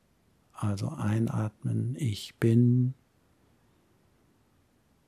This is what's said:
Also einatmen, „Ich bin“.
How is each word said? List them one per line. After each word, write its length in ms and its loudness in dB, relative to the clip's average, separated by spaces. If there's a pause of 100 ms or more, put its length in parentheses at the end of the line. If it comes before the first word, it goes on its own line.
(540)
Also 360 -4
einatmen, 1080 -4
„Ich 400 -6
bin“. 540 4 (2250)